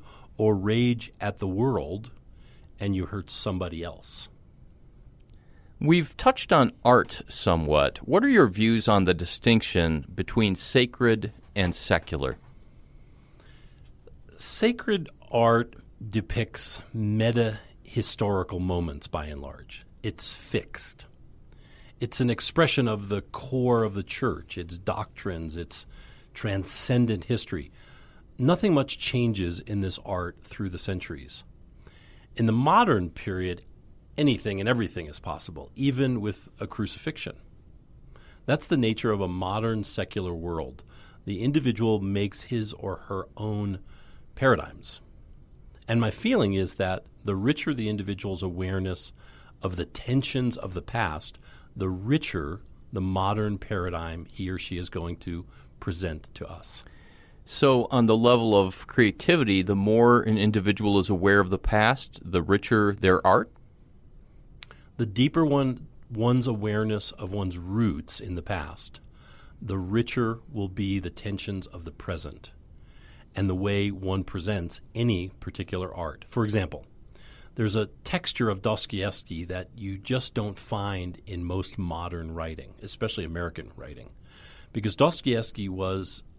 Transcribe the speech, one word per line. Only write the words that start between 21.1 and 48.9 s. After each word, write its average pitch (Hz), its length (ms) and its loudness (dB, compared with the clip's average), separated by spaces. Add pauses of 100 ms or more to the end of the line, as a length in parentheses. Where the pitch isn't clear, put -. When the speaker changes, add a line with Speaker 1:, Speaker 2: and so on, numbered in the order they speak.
Speaker 1:
It's 120 220 -4
an 123 80 4
expression 131 580 2
of 101 220 -2
the 101 120 0
core 123 640 0
of 107 100 -2
the 101 100 -4
church, - 540 -4
its 87 200 -10
doctrines, 85 800 -6
its - 300 -10 (480)
transcendent 107 920 0
history. 98 460 -4 (640)
Nothing 175 360 4
much 135 260 0
changes 101 640 0
in 101 200 -4
this 95 240 -4
art 90 380 -4
through - 260 -8
the 87 80 -10
centuries. - 640 -8 (920)
In 117 100 0
the 113 60 4
modern 135 580 4
period, 92 540 -6 (540)
anything 107 420 2
and 101 100 -2
everything 95 380 -2
is 73 120 -16
possible, 76 560 -12
even 131 460 2
with 104 260 -4 (120)
a 113 80 -6
crucifixion. - 680 -6 (1080)
That's 143 220 -2
the 170 100 2
nature 113 340 2
of 101 100 0
a 92 60 -2
modern 101 560 -2
secular 92 500 -6
world. 82 500 -6 (420)
The 98 160 -4
individual 117 580 2
makes 101 440 -2
his 110 300 -4
or 92 240 -8 (100)
her 98 280 -6
own 104 440 -4 (560)
paradigms. - 680 0 (840)
And 117 120 2
my 113 120 2
feeling 175 420 2
is 95 220 0
that 92 300 -2 (200)
the 101 100 0
richer 143 380 -2
the 110 160 -2
individual's 98 540 -4
awareness 92 680 -4 (500)